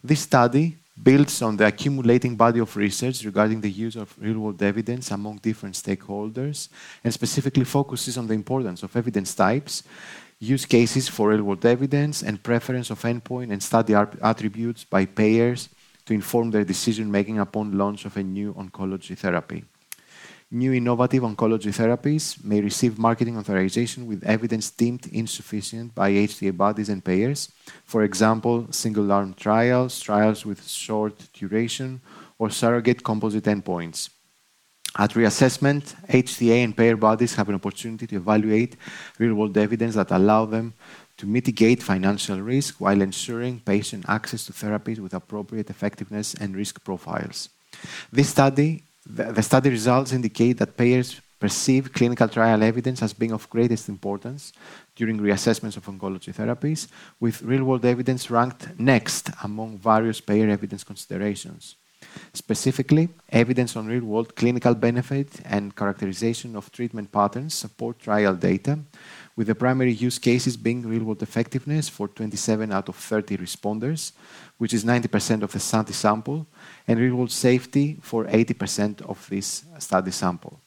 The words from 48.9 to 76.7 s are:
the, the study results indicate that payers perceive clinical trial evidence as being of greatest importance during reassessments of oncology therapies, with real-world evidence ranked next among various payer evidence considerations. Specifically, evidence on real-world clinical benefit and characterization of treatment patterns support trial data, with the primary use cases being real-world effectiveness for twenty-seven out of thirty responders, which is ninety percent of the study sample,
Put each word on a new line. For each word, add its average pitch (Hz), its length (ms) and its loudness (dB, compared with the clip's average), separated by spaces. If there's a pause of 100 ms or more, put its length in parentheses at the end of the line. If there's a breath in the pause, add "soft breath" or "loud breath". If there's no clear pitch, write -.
the, 107 200 -8
the 110 180 0
study 131 260 4
results 123 440 2
indicate 120 440 2
that - 200 -2
payers 123 440 2 (180)
perceive 131 540 0
clinical 120 340 2
trial 113 360 4
evidence 120 400 0
as 104 100 -2
being 113 200 -2
of 110 180 -8
greatest 117 380 0
importance 101 600 -8 (440 loud breath)
during 110 240 -2
reassessments 104 580 0
of - 80 -16
oncology 95 480 -10
therapies, 143 540 -4 (320 loud breath)
with 117 240 -2
real-world 127 420 0
evidence 123 460 0
ranked 120 480 -2
next 123 500 2 (140)
among 107 340 -8
various 110 420 2
payer 107 300 2
evidence 101 340 -4
considerations. 98 920 -8 (580 loud breath)
Specifically, 143 760 2 (200)
evidence 120 460 2
on 110 120 -6
real-world 113 480 -4
clinical 120 380 2
benefit 123 560 0 (160)
and 101 300 -4
characterization 107 800 -4
of - 160 -14
treatment 113 400 -8
patterns 117 420 -2
support - 460 -8
trial 104 360 2
data, 95 440 0 (560 loud breath)
with 110 120 -2
the 110 80 0
primary 127 380 2
use 120 240 -2
cases 123 400 2
being 117 300 -4
real-world 110 340 -4
effectiveness 135 680 -4
for 101 180 -8
twenty-seven 107 640 -4
out 98 180 -2
of 92 60 -12
thirty 104 420 -4
responders, 110 760 -6 (440 loud breath)
which 117 160 -2
is 110 120 0
ninety 120 220 2
percent 107 360 0
of 98 80 -6
the 98 80 -6
study 110 340 -2
sample, 113 540 -2 (400 loud breath)